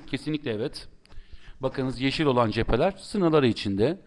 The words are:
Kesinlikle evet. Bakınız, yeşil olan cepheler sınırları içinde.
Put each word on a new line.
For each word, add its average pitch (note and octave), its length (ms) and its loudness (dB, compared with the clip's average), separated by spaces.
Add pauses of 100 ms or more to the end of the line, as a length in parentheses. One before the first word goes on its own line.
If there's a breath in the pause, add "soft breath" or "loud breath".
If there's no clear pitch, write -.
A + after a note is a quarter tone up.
Kesinlikle D3 460 -6
evet. G#2+ 360 -8 (720 soft breath)
Bakınız, C3 400 -4
yeşil C#3 240 0
olan B2 260 4
cepheler A#2 480 2
sınırları D#3+ 480 2
içinde. G#2+ 600 0